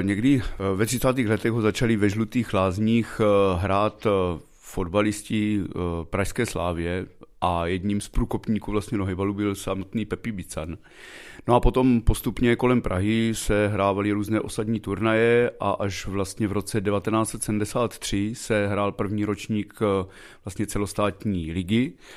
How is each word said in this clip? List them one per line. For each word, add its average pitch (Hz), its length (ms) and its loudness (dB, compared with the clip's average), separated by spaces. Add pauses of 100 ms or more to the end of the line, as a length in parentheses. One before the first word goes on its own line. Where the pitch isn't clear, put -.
eh, 98 40 2
někdy, 117 400 4
eh, 98 320 -2
ve 104 100 2
třicátých 123 420 0
letech 110 240 2
ho 117 100 0
začali 110 340 2
ve 101 140 4
Žlutých 113 440 -2
Lázních, 107 720 0
eh, 98 340 4
hrát, 101 480 0
eh, 90 340 2 (340)
fotbalisti, 104 880 0
eh, - 60 -6 (340)
pražské 98 420 -2
Slávě 87 600 -2 (400)
a 85 200 0
jedním 95 360 -2
z - 80 -12
průkopníků 107 600 -2
vlastně 104 260 -2
nohejbalu 98 360 -2
byl 101 220 -2
samotný 95 500 -4
Pepi 107 260 -6
Bican. 85 460 -8 (720)
No 123 80 6
a 120 40 6
potom 123 420 4
postupně 120 540 2
kolem 123 260 2
Prahy 110 520 0
se 104 340 2
hrávaly 101 440 2
různé 104 300 0
osadní 110 380 -4
turnaje 113 800 2
a 101 120 0
až 98 360 -4
vlastně 98 400 -2
v 90 40 -2
roce 101 300 -2
devatenáct 104 480 0
set - 140 -8
sedmdesát 107 560 -2
tři 107 360 -2
se 104 320 0
hrál 101 240 0
první 104 340 -2
ročník, 104 560 -4
eh, 98 240 2 (400)
vlastně 101 220 -4
celostátní 101 840 -2
ligy. 110 420 0 (240)